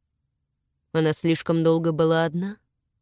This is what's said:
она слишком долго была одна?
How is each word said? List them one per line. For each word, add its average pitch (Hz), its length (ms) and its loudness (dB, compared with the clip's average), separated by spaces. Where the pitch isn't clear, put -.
она 160 200 2
слишком 165 500 -2
долго 165 280 2
была 165 320 2
одна? 175 340 -4